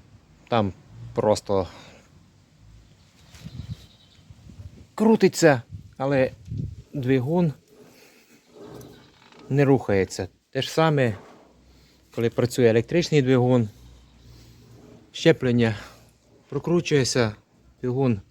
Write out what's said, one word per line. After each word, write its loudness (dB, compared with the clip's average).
там 0
просто 0
крутиться, 4
але 0
двигун 0
не 2
рухається. 0
Те -6
ж -8
саме, 0
коли -2
працює 2
електричний 0
двигун, 2
щеплення 2
прокручується, -2
двигун, -2